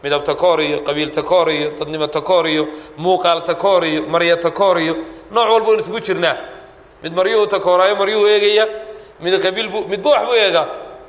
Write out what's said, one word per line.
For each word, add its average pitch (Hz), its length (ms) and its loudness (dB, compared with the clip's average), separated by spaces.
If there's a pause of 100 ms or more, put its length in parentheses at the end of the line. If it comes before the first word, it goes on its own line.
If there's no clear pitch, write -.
Midab 143 200 -2
takoor 160 380 2
iyo 147 200 0
qabiil 151 300 -4
takoor 160 380 2
iyo 151 300 -2
dadnimo 151 280 -4
takoor 160 400 0
iyo 156 200 0 (300)
muuqaal 175 460 2
takoor 180 420 2
iyo 156 180 -2
maryo 170 340 2
takoor 170 440 2
iyo 160 120 -2 (380)
nooc 220 180 2
walba 220 180 4
waynu 220 140 4
isugu 220 180 -8
jirnaa. 165 380 -2 (640)
Mid 165 100 -8
maryuhu 208 340 2
takooraayo, 185 480 2
maryuhu 208 320 2
eegaya, 208 400 4 (520)
mid 180 220 -2
qabiil 190 280 -2
buu, 208 180 -6
midba 196 220 -2
wax 226 160 4
buu 240 100 -2
eegaa. 175 320 2 (420)